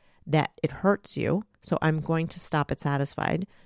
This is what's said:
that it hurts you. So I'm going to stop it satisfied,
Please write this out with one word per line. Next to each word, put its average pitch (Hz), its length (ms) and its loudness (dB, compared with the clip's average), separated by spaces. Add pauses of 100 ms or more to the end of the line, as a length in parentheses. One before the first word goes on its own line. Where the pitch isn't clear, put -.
(280)
that 156 240 2 (100)
it - 220 -2
hurts - 340 2
you. 165 280 0 (160)
So - 200 -2
I'm 156 200 2
going 165 260 -2
to - 120 -10
stop - 320 0
it 139 80 -4
satisfied, 143 680 -2 (180)